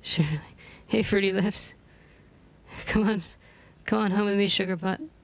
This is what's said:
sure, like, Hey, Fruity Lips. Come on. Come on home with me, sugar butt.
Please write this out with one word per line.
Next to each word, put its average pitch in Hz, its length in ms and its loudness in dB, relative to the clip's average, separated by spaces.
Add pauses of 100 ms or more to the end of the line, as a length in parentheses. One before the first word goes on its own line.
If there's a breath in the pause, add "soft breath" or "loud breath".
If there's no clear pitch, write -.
sure, - 240 0
like, 151 300 -6 (320 loud breath)
Hey, 220 160 2
Fruity 196 280 2
Lips. - 420 -2 (1120 soft breath)
Come 214 200 2
on. 202 140 0 (640 loud breath)
Come 214 140 2
on 214 120 2
home 202 140 2
with 202 120 0
me, 202 100 4
sugar 190 280 0
butt. 185 260 -4 (220)